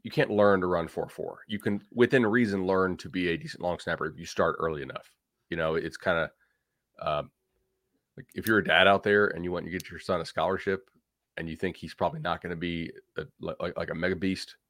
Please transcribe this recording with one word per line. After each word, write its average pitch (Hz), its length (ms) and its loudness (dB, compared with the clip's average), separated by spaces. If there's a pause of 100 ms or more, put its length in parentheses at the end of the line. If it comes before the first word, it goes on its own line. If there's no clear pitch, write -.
you 107 80 -10
can't - 200 0
learn 101 300 6
to 90 60 0
run 85 200 0
four - 200 -6
four. - 400 -10
You 104 120 -6
can, 101 220 -2 (120)
within 120 320 6
reason, 104 400 2
learn 92 320 2
to 85 120 -14
be 90 200 -2
a 85 80 0
decent 78 240 -12
long 87 180 -2
snapper 82 280 -4
if 80 100 -10
you 85 80 -12
start 85 340 0
early 80 220 -2
enough. - 300 -12 (380)
You 82 80 -4
know, 80 180 2
it's 82 220 -4
kinda, 85 340 0 (680)
um, 73 300 -2 (880)
like, - 160 -16
if - 140 -6
you're 110 100 4
a 95 60 4
dad 85 240 6
out 98 160 6
there 104 240 6
and 85 160 -4
you 87 80 -4
want 87 140 -4
to 82 60 -10
get 87 180 -8
your 85 100 -14
son 90 220 -2
a 80 40 -6
scholarship 92 640 -2 (480)
and 82 100 -8
you 80 80 -8
think 87 220 -4
he's - 160 -14
probably 82 280 -2
not 82 200 -2
gonna 87 140 -6
be 85 360 -6 (260)
a, 80 80 -8 (140)
like, 85 200 -8
like, 87 180 -6
like 85 140 -6
a 82 40 -6
mega 90 200 -2
beast 92 400 -4 (140)